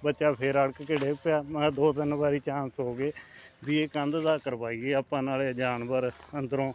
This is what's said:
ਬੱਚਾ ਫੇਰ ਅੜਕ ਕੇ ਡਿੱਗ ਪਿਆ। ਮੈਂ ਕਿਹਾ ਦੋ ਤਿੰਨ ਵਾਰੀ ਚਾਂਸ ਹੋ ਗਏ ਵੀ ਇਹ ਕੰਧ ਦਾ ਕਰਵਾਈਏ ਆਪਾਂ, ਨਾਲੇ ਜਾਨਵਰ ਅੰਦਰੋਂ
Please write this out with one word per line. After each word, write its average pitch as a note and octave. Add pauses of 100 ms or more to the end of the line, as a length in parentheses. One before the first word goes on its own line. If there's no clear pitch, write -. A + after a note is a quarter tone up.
ਬੱਚਾ D3+
ਫੇਰ C3+
ਅੜਕ C3+
ਕੇ D3
ਡਿੱਗ C#3
ਪਿਆ। D#3
ਮੈਂ D3
ਕਿਹਾ D3+
ਦੋ C#3+
ਤਿੰਨ D3
ਵਾਰੀ D3
ਚਾਂਸ C3+
ਹੋ B2
ਗਏ C#3 (520)
ਵੀ D3
ਇਹ D3+
ਕੰਧ D3
ਦਾ D#3
ਕਰਵਾਈਏ A#2
ਆਪਾਂ, C3+
ਨਾਲੇ C3+
ਜਾਨਵਰ B2 (280)
ਅੰਦਰੋਂ C3+